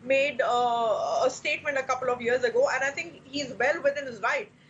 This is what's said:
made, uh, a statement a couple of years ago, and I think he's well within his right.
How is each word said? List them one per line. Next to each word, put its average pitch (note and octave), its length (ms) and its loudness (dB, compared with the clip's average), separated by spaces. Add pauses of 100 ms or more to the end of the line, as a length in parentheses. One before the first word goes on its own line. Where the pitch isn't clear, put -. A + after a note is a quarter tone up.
made, C4+ 380 2
uh, A#3 840 2
a C4 60 4
statement D4+ 480 -4
a C4 60 -2
couple B3+ 260 -2
of B3 100 0
years A#3+ 240 0
ago, A#3+ 300 4
and C4 100 0
I C#4 60 0
think E4 360 -8
he's C4+ 340 -6
well D4 240 2
within C#4 240 0
his A3+ 140 -12
right. C4 280 -2 (200)